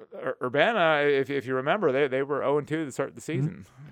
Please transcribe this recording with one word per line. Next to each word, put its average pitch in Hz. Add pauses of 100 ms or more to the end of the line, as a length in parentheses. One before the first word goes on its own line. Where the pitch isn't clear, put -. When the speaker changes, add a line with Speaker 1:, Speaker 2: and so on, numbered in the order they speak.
(140)
Speaker 1:
Ur-, 190
Urbana, 156
if, 135
if 139
you 131
remember, 151
they, 139
they 131
were 135
oh 139
and 143
two 156
to 127
start -
the 117
Speaker 2:
Mm-hmm. 147
Speaker 1:
season. 147 (260)